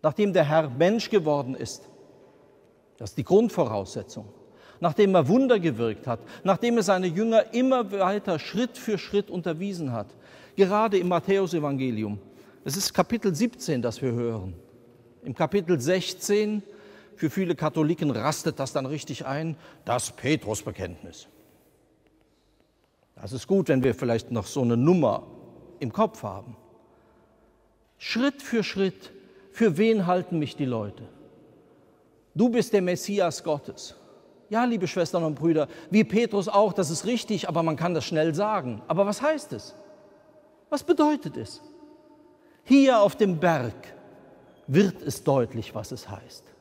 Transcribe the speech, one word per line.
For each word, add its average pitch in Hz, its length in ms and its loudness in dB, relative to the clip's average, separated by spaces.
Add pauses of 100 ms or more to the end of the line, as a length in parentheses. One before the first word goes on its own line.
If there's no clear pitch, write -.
Nachdem 185 340 0
der 175 100 6
Herr 156 240 2
Mensch 175 400 2
geworden 147 460 0
ist, - 340 -12 (1080)
das 110 120 -12
ist - 60 -12
die - 80 -2
Grundvoraussetzung, 110 1040 0 (500)
nachdem 190 360 2
er 156 140 6
Wunder 240 300 4
gewirkt 117 480 -2
hat, 117 140 -4 (220)
nachdem 233 340 2
er 226 60 2
seine 185 240 2
Jünger 214 480 2
immer 247 360 2
weiter 196 480 0
Schritt 240 380 -4
für 214 220 -4
Schritt - 320 -2
unterwiesen 170 600 -6
hat, 110 160 -6 (480)
gerade 202 420 4
im 180 100 0
Matthäusevangelium. 147 1080 0 (480)
Es 139 100 -6
ist - 160 -4
Kapitel 202 420 0
siebzehn, 165 460 -2
das 117 220 -4
wir 131 100 -2
hören. 113 400 -4 (720)
Im - 120 -10
Kapitel 170 460 0
sechzehn, 208 800 -2 (540)
für 160 140 -2
viele 180 240 -2
Katholiken 156 560 0
rastet 135 500 -2
das 131 140 -6
dann 139 100 -2
richtig 135 400 -8
ein, 151 320 -6 (300)
das 123 240 -2
Petrusbekenntnis. - 1160 -6 (1900)
Das 101 180 -14
ist 127 140 -10
gut, 190 220 2
wenn 131 140 4
wir 127 120 4
vielleicht 117 360 -2
noch 113 140 -4
so - 160 -6
eine 117 160 2
Nummer 143 500 2 (540)
im 120 140 -8
Kopf - 300 -2
haben. 101 340 -12 (1400)
Schritt - 460 -2
für 226 200 -2
Schritt, - 500 -4 (400)
für 208 240 2
wen 208 320 4
halten 175 320 0
mich 143 160 -6
die 147 80 -2
Leute? 113 400 -6 (1300)
Du 214 140 2
bist 233 240 0
der 202 100 4
Messias 180 640 -2
Gottes. - 500 -6 (560)
Ja, 226 140 0
liebe 226 240 0
Schwestern 175 340 -2
und 156 140 -2
Brüder, 156 320 2 (220)
wie 202 120 6
Petrus 202 460 0
auch, 202 240 4
das 165 180 0
ist 165 160 -6
richtig, 220 420 -2
aber 165 140 0
man 160 140 0
kann 170 180 -2
das 151 100 -2
schnell 160 300 0
sagen. 160 540 -4
Aber 185 180 2
was 208 160 -4
heißt 302 300 -2
es? - 240 -14 (920)
Was 285 120 -4
bedeutet 302 540 0
es? - 260 -12 (1000)
Hier 262 360 8
auf 202 140 6
dem 190 240 2
Berg 147 560 -2 (720)
wird 180 340 2
es - 220 -8
deutlich, 120 500 -2
was 107 200 -10
es - 180 -14
heißt. - 320 -18 (180)